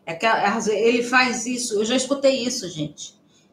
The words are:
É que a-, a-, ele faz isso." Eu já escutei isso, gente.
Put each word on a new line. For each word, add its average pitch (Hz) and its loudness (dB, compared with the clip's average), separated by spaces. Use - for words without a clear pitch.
É 165 -8
que - -2
a-, 220 2
a-, 208 -2
ele 233 2
faz 247 0
isso." 247 -4
Eu 208 0
já 247 2
escutei 269 2
isso, 185 -4
gente. - -10